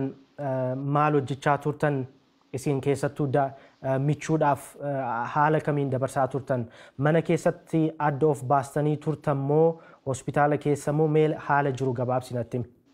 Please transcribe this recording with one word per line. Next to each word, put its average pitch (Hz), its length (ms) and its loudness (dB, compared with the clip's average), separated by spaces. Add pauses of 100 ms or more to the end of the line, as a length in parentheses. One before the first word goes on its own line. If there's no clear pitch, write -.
(360)
aa, 131 400 -4
maal 143 380 0
hojjechaa 139 440 0
turtan 139 500 -2 (460)
isin 139 280 -2
keessattuu 139 460 -2
da-, 135 240 0 (280)
aa, 135 200 -2
michuudhaaf, 147 640 0 (140)
aa, 131 480 -4
haala 151 360 2
kamiin 143 300 0
dabarsaa 131 360 0
turtan? 127 380 -2 (300)
Mana 156 260 2
keessatti 165 640 0 (160)
adda 147 280 2
of 139 160 0
baastanii 143 540 0
turtan 147 400 -4
moo 160 440 2 (200)
hospitaala 147 560 0
keessa 147 360 -2
moo 156 140 2
meel 156 280 4
haala 143 360 0
jiru 131 220 -2
gabaabsinatti? 123 720 -4 (300)